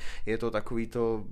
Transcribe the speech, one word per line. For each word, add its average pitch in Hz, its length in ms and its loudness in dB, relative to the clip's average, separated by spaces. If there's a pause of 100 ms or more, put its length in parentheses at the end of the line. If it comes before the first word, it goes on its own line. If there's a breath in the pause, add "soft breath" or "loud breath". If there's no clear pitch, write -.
(260 loud breath)
Je 110 120 2
to 113 140 0
takový 113 420 0
to, 113 380 2